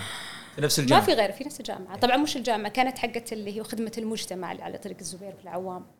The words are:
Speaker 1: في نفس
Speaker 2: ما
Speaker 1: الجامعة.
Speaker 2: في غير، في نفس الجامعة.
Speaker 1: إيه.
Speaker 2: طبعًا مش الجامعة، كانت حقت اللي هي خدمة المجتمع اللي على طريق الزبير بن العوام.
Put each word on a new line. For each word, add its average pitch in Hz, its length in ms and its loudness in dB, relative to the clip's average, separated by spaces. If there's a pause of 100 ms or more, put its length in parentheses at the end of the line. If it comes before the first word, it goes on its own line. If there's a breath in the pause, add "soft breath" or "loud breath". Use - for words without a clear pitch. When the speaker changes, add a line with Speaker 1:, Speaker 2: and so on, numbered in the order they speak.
(560 loud breath)
Speaker 1:
في - 60 -4
نفس 147 180 4
Speaker 2:
ما 139 40 4
Speaker 1:
الجامعة. 151 220 8
Speaker 2:
في 349 80 6
غير، 202 180 4
في - 120 -8
نفس - 160 -10
الجامعة. 190 340 -8
Speaker 1:
إيه. 202 60 -8
Speaker 2:
طبعًا 240 180 6
مش 302 200 2
الجامعة، 214 340 0
كانت 254 260 2
حقت 233 360 -4
اللي 208 240 -6
هي 220 60 -6
خدمة 220 340 -4
المجتمع 190 540 -4
اللي 185 120 -8
على 190 140 -8
طريق 185 220 -10
الزبير 190 320 -10
بن 190 120 -18
العوام. 180 420 -6 (140)